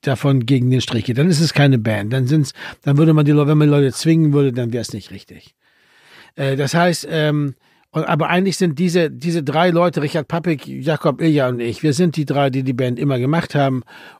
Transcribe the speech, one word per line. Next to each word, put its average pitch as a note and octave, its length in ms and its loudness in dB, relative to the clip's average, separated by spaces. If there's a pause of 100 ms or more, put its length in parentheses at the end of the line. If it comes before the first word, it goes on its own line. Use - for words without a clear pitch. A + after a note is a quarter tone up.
davon C3+ 420 0
gegen B2 260 2
den B2+ 120 2
Strich A2 240 -4
geht. A#2 100 -2
Dann D#3 140 2
ist D3+ 100 2
es E3 140 0
keine C#3 240 4
Band. G#2+ 340 -4
Dann C3 140 0
sind's, D3 260 0 (300)
dann C#3+ 160 2
würde D#3+ 160 6
man D3+ 100 4
die D3 80 4
Leu-, D3 140 4
wenn D3+ 120 4
man D3+ 100 4
die D3 60 4
Leute C#3 180 2
zwingen D#3+ 420 2
würde, C#3 180 2
dann A#2+ 200 -4
wär's A2+ 200 -6
nicht G#2+ 180 -12
richtig. - 440 -20 (800)
Äh, C3+ 200 -2
das C#3 180 -2
heißt, E3+ 360 0
ähm, D3+ 440 0 (360)
und, D#3+ 140 -4
aber D#3 240 -2
eigentlich F3+ 300 -2
sind E3 200 -2
diese, E3+ 320 0
diese D#3 320 -4
drei D#3 280 0
Leute, E3+ 320 0
Richard D3+ 260 -4
Pappig, E3 380 -4
Jakob C3+ 560 -4
Ilja D3 260 2
und B2 100 -4
ich, A#2 240 -6
wir D3+ 120 0
sind E3 220 0
die D3+ 100 -4
drei, C#3 240 0
die C3+ 120 -4
die C3 120 -2
Band B2 240 -2
immer C#3 200 -2
gemacht D3 360 -2
haben. C3+ 280 0 (380)